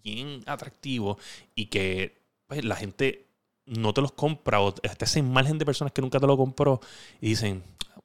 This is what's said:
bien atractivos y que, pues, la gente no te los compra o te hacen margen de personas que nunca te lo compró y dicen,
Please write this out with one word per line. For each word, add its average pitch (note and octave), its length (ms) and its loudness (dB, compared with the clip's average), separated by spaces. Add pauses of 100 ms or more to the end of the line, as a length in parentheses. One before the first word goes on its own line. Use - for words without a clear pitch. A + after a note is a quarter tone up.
bien B2 440 -10
atractivos B2 720 -4 (360)
y G#2+ 120 -4
que, F#2+ 580 -4 (240)
pues, C#3+ 160 -6
la G#2 140 -2
gente A2 500 -4 (380)
no A2+ 280 0
te C3+ 60 2
los C#3 140 0
compra C3+ 480 0
o G2 120 2
te - 300 -8
hacen B2+ 300 2
margen C3+ 240 4
de D3+ 80 -2
personas C#3+ 260 -2
que C3+ 100 0
nunca C3 180 0
te C#3 80 4
lo C#3 100 6
compró C3 420 2 (400)
y G#2+ 100 -2
dicen, G2+ 340 -2 (420)